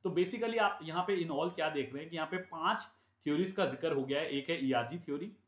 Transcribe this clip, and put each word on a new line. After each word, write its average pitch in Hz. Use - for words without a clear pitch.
तो 170
basically 226
आप 202
यहाँ 160
पे 190
in 156
all 175
क्या 156
देख 120
रहे 143
हैं 160
कि 170
यहाँ 156
पे 185
पांच 180
theories 165
का 190
जिक्र 139
हो 135
गया 139
है। 156
एक 139
है 135
ईआरजी 123
theory 147